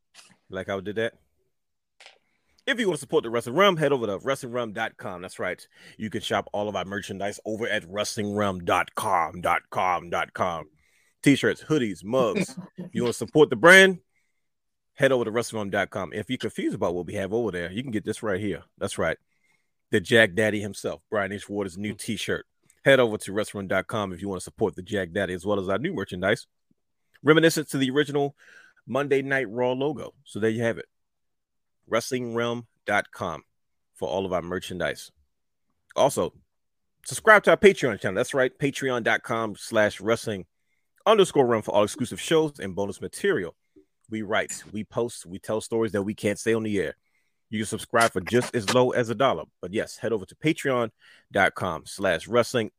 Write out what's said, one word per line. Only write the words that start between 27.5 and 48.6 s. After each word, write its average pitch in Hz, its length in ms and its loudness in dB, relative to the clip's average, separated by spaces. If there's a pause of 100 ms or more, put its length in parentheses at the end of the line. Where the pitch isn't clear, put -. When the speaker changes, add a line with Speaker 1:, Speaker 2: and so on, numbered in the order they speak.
Speaker 1:
to 147 80 -4
the 131 120 0
original 143 460 -2 (520)
Monday 139 340 0
Night 135 280 -2
Raw 123 220 0
logo. 131 420 -4 (120)
So - 140 -10
there 110 100 2
you 110 140 0
have 113 140 0
it. - 80 -12 (1040)
wrestling 120 460 -2
realm 120 340 -2 (180)
dot 101 260 0
com 80 320 -6 (500)
for - 160 -6
all 98 160 0
of 90 80 -4
our 87 80 0
merchandise. 87 720 -6 (840)
Also, 110 380 2 (720)
subscribe - 380 6
to 196 80 6
our 165 60 6
Patreon 147 440 4
channel. 98 140 -4
That's 117 180 0
right, 127 240 0
patreon 131 460 -2
dot 110 180 2
com 113 340 -4
slash 107 460 2
wrestling 107 440 -2 (600)
underscore 190 400 6
realm 117 160 2
for - 100 -6
all 104 120 6
exclusive 101 360 -4
shows 160 400 0
and 92 160 -8
bonus 98 260 -6
material. 101 540 -2 (540)
We 110 140 -6
write, 98 480 -2
we 104 120 -6
post, - 420 -6
we 90 120 -12
tell 110 240 -4
stories 113 320 -2
that 101 100 0
we 104 100 -4
can't 104 260 -2
say 113 140 2
on 113 100 0
the 104 160 0
air. 73 160 -2 (540)
You 110 100 -4
can 110 80 -4
subscribe 113 460 2
for - 80 -4
just 113 340 0
as 104 180 0